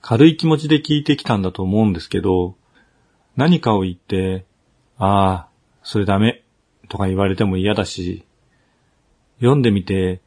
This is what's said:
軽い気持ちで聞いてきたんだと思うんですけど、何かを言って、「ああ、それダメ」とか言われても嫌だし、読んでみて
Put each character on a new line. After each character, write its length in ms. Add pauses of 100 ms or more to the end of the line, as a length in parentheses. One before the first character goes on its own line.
軽 260
い 120
気 80
持 100
ち 140
で 100
聞 160
い 80
て 140
き 60
た 120
ん 60
だ 100
と 100
思 200
う 20
ん 80
で 80
す 80
け 140
ど、 320 (800)
何 240
か 140
を 80
言 100
っ 40
て、 500 (500)
「あ 500
あ、 20 (340)
そ 160
れ 80
ダ 120
メ」 240 (460)
と 80
か 100
言 120
わ 100
れ 80
て 80
も 140
嫌 160
だ 100
し、 400 (1160)
読 160
ん 40
で 100
み 140
て 420